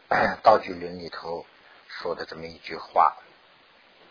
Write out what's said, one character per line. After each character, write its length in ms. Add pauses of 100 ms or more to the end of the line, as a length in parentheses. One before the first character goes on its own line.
(200)
<clears throat> 240
道 160
具 140
论 260
里 100
头 360 (420)
说 260
的 120
这 100
么 100
一 120
句 180
话。 400 (960)